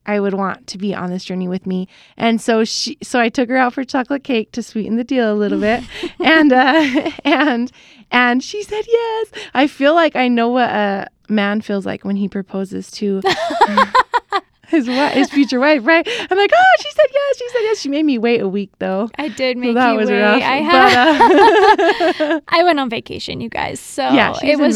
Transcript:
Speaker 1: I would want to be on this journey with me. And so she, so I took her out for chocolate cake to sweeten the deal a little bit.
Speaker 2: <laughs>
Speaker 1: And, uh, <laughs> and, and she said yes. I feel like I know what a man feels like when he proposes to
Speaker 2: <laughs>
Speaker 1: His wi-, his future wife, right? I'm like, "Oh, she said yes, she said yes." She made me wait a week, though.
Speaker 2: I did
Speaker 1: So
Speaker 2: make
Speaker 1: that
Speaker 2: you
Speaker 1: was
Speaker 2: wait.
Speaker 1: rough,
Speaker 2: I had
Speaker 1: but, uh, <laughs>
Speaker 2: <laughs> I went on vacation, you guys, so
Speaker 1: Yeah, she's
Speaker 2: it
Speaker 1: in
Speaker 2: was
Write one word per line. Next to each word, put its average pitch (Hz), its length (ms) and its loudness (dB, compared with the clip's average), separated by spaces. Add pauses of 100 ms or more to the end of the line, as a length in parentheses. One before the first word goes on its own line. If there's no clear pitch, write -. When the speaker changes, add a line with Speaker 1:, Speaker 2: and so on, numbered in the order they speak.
Speaker 1:
I 208 140 0
would 196 140 -2
want 190 340 -6
to 196 100 -14
be 196 160 -4
on 180 160 -8
this 180 140 -8
journey 185 240 -6
with 185 180 -6
me. 185 220 -6 (280)
And 226 240 0
so 226 240 0
she, - 380 -6
so - 180 -4
I 226 80 2
took 233 220 -2
her 262 60 0
out 247 180 0
for 269 100 -6
chocolate 269 400 -4
cake 226 280 -4
to 233 100 -8
sweeten 214 340 -6
the 240 80 -4
deal 240 280 0
a - 20 0
little 202 260 -2
bit. 220 220 0 (200)
Speaker 2:
<laughs> - 180 -10
Speaker 1:
And, 311 320 4
uh, 277 640 2
<laughs> - 80 -20
and, 262 460 0 (400)
and 247 320 2
she 415 200 -10
said 427 240 -8
yes. 453 420 -2 (260)
I 269 120 2
feel 285 280 0
like 330 220 2
I 254 120 0
know 233 200 0
what 247 220 0
a 202 380 -4 (200)
man 208 320 -2
feels 202 260 -6
like 196 180 -8
when 196 120 -4
he 196 120 -4
proposes 190 640 -10
to 202 340 -4
Speaker 2:
<laughs> 381 60 0 (1400)
Speaker 1:
His 285 180 0
wi-, 254 280 -2
his 285 160 0
future 269 300 0
wife, 277 260 2
right? 330 200 2 (240)
I'm 370 80 0
like, 403 160 2
"Oh, 719 280 4
she 587 80 -10
said 605 220 2
yes, 554 260 -2
she 494 100 -10
said 494 140 -4
yes." 427 180 -2
She 285 80 -8
made 285 160 -2
me 277 140 0
wait 233 220 0
a 196 80 -4
week, 196 300 -6
though. 190 380 -4
Speaker 2:
I 302 120 -8
did 254 280 -4
Speaker 1:
So 247 40 -8
Speaker 2:
make 247 140 -2
Speaker 1:
that 247 180 2
Speaker 2:
you 220 60 0
Speaker 1:
was 214 120 0
Speaker 2:
wait. 202 100 2
Speaker 1:
rough, 208 220 2
Speaker 2:
I 262 140 0
had 311 720 4 (100)
Speaker 1:
but, 381 800 4
uh, 311 240 0
<laughs> - 0 -
Speaker 2:
<laughs> - 40 -18
I 339 160 2
went 330 160 2
on 262 100 -4
vacation, - 500 -10
you 233 80 -10
guys, - 320 -8
so - 220 -8
Speaker 1:
Yeah, 262 320 2
she's 269 160 -2
Speaker 2:
it - 40 6
Speaker 1:
in 294 60 0
Speaker 2:
was 285 160 2